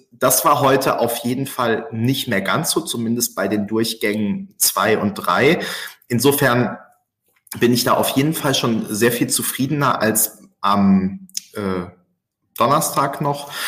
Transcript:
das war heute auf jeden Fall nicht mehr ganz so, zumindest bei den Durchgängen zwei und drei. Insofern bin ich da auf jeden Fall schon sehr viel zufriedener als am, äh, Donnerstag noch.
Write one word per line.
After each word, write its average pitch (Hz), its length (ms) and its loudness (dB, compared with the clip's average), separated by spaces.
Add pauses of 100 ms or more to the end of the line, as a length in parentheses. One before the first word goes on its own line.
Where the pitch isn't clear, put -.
(120)
das - 320 0
war 147 160 4
heute 135 400 2
auf 117 200 0
jeden 127 280 -4
Fall 117 440 -2
nicht 120 360 -2
mehr 101 140 0
ganz 104 300 -2
so, - 100 0
zumindest 117 560 -4
bei 98 100 -2
den 104 200 -2
Durchgängen 107 920 -2
zwei 107 400 2
und 101 160 -2
drei. 113 460 2 (500)
Insofern 127 680 2 (800)
bin 120 140 4
ich 120 140 2
da 123 80 2
auf - 160 2
jeden 139 240 2
Fall 135 200 0
schon 117 400 0
sehr 117 200 2
viel 120 140 0
zufriedener 135 760 -2
als - 420 0 (160)
am, 98 680 2 (240)
äh, 95 320 -4 (720)
Donnerstag 143 640 0
noch. 143 320 -4 (140)